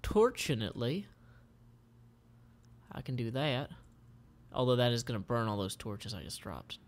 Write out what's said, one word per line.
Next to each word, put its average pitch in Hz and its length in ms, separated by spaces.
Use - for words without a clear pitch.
tortunately, 160 1040
I - 100
can 127 140
do 117 160
that. 135 400
Although 127 220
that 123 160
is 120 120
gonna 117 160
burn 113 280
all 104 100
those 95 200
torches 110 360
I 90 100
just - 180
dropped. - 460